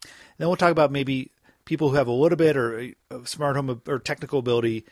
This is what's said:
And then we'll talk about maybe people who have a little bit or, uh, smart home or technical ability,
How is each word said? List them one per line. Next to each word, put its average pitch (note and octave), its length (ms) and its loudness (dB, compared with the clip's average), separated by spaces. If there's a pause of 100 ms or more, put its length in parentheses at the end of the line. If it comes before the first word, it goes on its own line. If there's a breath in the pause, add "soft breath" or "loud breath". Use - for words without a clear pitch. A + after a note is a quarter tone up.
And - 80 -20 (260 loud breath)
then D#3+ 100 -2
we'll F3+ 80 0
talk F3 160 4
about D3+ 200 2
maybe C3+ 380 -4 (340 soft breath)
people D#3 260 0
who C3+ 60 2
have C#3 100 4
a A#2+ 60 0
little D#3 240 4
bit D#3 200 4
or, A#2 360 -4 (180)
uh, B2 140 -14
smart C#3+ 320 -4
home C3 300 -4
or C#3 120 -2
technical C#3+ 400 -4
ability, A#2 540 0